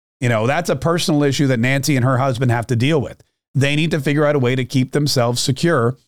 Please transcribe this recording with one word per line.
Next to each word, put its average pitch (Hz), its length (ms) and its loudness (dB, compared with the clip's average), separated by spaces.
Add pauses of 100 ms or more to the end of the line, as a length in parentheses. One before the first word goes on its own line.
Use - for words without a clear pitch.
(200)
You 117 80 0
know, 113 180 0
that's 165 220 -2
a 170 80 0
personal 160 460 0
issue 139 240 0
that 131 120 0
Nancy 135 380 0
and 123 80 0
her 131 140 2
husband 131 320 0
have 117 160 -2
to 123 100 0
deal 135 240 2
with. - 220 -8 (320)
They 139 220 0
need 160 140 0
to 160 100 -2
figure 147 240 0
out 147 100 2
a 147 40 0
way 123 160 0
to 131 100 -2
keep 127 280 -2
themselves 123 460 0
secure 131 680 0